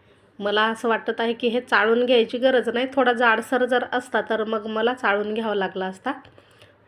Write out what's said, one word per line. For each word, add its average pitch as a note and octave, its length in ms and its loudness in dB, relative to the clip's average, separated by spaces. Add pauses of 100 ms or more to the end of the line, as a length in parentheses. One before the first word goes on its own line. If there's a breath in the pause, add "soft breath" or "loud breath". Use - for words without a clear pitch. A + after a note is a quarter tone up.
(400 soft breath)
मला G#3 240 2
असं A3+ 260 -2
वाटत A3 320 -2
आहे A#3 120 0
की A#3 140 -2
हे A#3 140 -2
चाळून A#3 440 2
घ्यायची A#3+ 320 2
गरज B3 320 2
नाही. A#3+ 240 -2
थोडा B3 200 4
जाडसर A#3 520 2
जर B3 260 0
असता B3 300 -2
तर A3 220 -2
मग A3 240 -4
मला A3 260 0
चाळून G#3 400 -2
घ्यावा A3 220 -2
लागला F#3+ 300 -4
असता, F#3+ 260 -8 (760 soft breath)